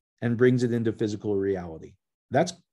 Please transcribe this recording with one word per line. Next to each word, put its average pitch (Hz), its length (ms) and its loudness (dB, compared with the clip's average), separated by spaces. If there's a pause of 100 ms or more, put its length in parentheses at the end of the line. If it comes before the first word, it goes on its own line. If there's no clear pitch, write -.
(220)
and 117 160 0
brings 127 240 4
it 120 100 0
into 117 200 0
physical 107 440 -4
reality. 87 580 -4 (360)
That's 165 240 0 (180)